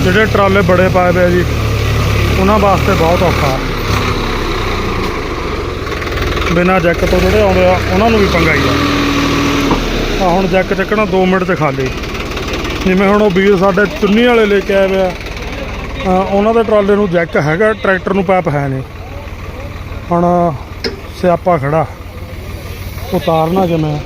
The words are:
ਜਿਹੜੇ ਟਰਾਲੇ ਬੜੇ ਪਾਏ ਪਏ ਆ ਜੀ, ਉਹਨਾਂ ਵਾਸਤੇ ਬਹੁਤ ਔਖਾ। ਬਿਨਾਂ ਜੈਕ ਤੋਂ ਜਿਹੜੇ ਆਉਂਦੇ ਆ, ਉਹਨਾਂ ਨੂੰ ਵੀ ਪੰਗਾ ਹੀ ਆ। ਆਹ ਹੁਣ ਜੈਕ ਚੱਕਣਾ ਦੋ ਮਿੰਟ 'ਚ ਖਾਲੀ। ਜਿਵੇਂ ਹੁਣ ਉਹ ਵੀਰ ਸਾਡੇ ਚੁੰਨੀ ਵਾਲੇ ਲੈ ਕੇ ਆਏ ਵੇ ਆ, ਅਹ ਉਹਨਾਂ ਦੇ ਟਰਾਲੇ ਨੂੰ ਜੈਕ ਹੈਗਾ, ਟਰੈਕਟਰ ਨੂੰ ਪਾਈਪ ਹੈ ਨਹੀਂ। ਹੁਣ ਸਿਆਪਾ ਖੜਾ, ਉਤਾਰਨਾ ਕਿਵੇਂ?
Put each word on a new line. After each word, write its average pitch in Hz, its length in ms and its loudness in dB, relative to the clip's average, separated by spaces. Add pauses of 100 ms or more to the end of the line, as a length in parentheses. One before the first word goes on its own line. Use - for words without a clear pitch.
ਜਿਹੜੇ 208 220 4
ਟਰਾਲੇ 196 340 4
ਬੜੇ 180 280 4
ਪਾਏ 180 240 2
ਪਏ 180 120 4
ਆ 175 40 4
ਜੀ, 175 160 2 (960)
ਉਹਨਾਂ 202 180 4
ਵਾਸਤੇ 196 340 2
ਬਹੁਤ 170 300 2
ਔਖਾ। 139 360 0 (3000)
ਬਿਨਾਂ 180 260 4
ਜੈਕ 170 240 2
ਤੋਂ 180 160 2
ਜਿਹੜੇ 190 200 4
ਆਉਂਦੇ 180 260 4
ਆ, 180 140 4 (120)
ਉਹਨਾਂ 214 180 4
ਨੂੰ 214 100 2
ਵੀ 196 60 4
ਪੰਗਾ 160 280 2
ਹੀ 139 60 2
ਆ। 139 120 0 (1500)
ਆਹ 175 60 2
ਹੁਣ 190 160 0
ਜੈਕ 185 280 0
ਚੱਕਣਾ 196 300 -2
ਦੋ 185 220 0
ਮਿੰਟ 185 180 2
'ਚ 175 140 -2
ਖਾਲੀ। 135 280 0 (960)
ਜਿਵੇਂ 190 240 2
ਹੁਣ 208 140 4
ਉਹ 208 80 4
ਵੀਰ 196 260 4
ਸਾਡੇ 196 300 2
ਚੁੰਨੀ 214 400 2
ਵਾਲੇ 226 200 4
ਲੈ 202 140 2
ਕੇ 196 140 -2
ਆਏ 196 140 2
ਵੇ 190 140 0
ਆ, 185 60 0
ਅਹ - 1000 -8
ਉਹਨਾਂ 196 460 2
ਦੇ 233 80 4
ਟਰਾਲੇ 208 340 2
ਨੂੰ 208 140 2
ਜੈਕ 170 260 0
ਹੈਗਾ, 175 360 2
ਟਰੈਕਟਰ 196 420 -2
ਨੂੰ 190 100 0
ਪਾਈਪ 185 240 2
ਹੈ 143 200 -2
ਨਹੀਂ। 131 140 -4 (1300)
ਹੁਣ 175 420 2 (680)
ਸਿਆਪਾ 175 380 2
ਖੜਾ, 143 280 0 (1300)
ਉਤਾਰਨਾ 165 520 0
ਕਿਵੇਂ? 156 400 0